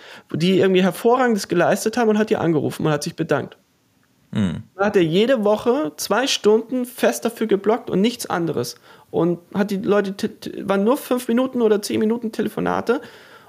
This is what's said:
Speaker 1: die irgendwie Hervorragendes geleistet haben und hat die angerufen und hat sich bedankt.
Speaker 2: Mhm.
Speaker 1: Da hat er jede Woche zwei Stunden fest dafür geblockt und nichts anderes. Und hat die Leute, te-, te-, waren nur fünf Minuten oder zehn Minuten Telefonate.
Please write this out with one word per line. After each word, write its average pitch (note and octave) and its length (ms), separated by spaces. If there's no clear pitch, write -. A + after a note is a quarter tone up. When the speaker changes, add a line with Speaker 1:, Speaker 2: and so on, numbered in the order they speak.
Speaker 1:
die F3 280
irgendwie F#3 240
Hervorragendes A#3 680
geleistet F3 480
haben A#3 140
und G#3+ 80
hat A3 100
die G#3 80
angerufen D#3 480
und D#3 80
hat D3 100
sich E3 140
bedankt. D3+ 400
Speaker 2:
Mhm. G2+ 300
Speaker 1:
Da G3 80
hat G#3 120
er F3+ 80
jede G#3+ 380
Woche A#3+ 540
zwei A#3 300
Stunden B3 580
fest A#3+ 400
dafür A3+ 220
geblockt G#3 420
und F#3 140
nichts A#3+ 240
anderes. E3 480
Und E3+ 280
hat G3+ 160
die G3 60
Leute, G3 420
te-, - 200
te-, - 300
waren G3 160
nur A#3+ 140
fünf B3 300
Minuten B3 340
oder G#3+ 180
zehn A3 180
Minuten A3+ 320
Telefonate. F#3+ 680